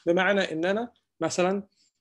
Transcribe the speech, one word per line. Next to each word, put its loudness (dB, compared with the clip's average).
بمعنى 2
إن -4
أنا -2
مثلًا 0